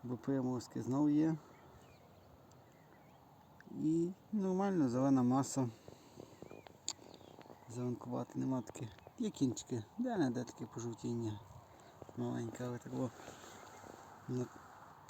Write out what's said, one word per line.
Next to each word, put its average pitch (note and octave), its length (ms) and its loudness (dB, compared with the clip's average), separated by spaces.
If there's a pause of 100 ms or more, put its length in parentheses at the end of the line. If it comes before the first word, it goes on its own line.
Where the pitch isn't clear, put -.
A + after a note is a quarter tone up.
Бо B2 140 -4
приморозки B2+ 640 0
знов C#3+ 280 4
є. D#3 260 6 (2250)
І D#3+ 400 4 (220)
нормально, F#3+ 560 4
зелена C3 340 6
маса. B2+ 460 4 (2000)
Зеленкувати B2 680 -4
нема C3 220 2
таке. - 280 -8 (300)
Є A3 120 0
кінчики, A#2+ 540 0 (140)
де-не-де D#3 460 2
таке - 300 -10
пожовтіння. A#2 680 -2 (760)
Маленьке, A#2+ 480 -4
але B2 140 -4
так B2+ 160 -10
було B2+ 160 0 (1160)
на, B2 180 -2 (640)